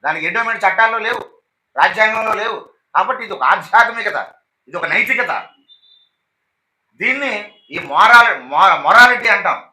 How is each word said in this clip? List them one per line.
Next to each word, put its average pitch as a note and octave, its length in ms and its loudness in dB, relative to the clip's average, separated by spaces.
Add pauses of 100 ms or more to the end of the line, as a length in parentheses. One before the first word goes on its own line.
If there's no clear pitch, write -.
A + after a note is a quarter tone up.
దానికి D#3 220 -4
ఎండోమెంట్ A3 400 -4
చట్టాల్లో A3+ 340 0
లేవు, A3+ 220 -6 (560)
రాజ్యాంగంలో A3 560 0
లేవు. G#3 240 -6 (380)
కాబట్టి A#3 280 -2
ఇది G3 100 -10
ఒక C3 100 -6
ఆధ్యాత్మికత, G#3 920 0 (340)
ఇది D3+ 100 -12
ఒక E3 80 -4
నైతికత. F#3 460 -2 (1700)
దీన్ని C4 340 -4 (380)
ఈ E3+ 80 -10
moral-, F#3+ 560 4 (160)
mo-, E3 340 4
మొరాలిటీ A#3 420 4
అంటాం. F3+ 460 -2